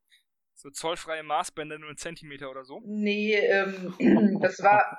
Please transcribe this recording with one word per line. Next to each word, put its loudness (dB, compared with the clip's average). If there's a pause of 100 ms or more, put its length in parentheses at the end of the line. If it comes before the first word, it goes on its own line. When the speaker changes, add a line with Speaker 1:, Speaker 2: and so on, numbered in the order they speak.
(540)
Speaker 1:
So -20
zollfreie -6
Maßbänder, -4
nur -16
einen -14
Zentimeter -12
oder -12
so? -14
Speaker 2:
Nee, -2
ähm, 2
<clears throat> 0
das 0
war, 6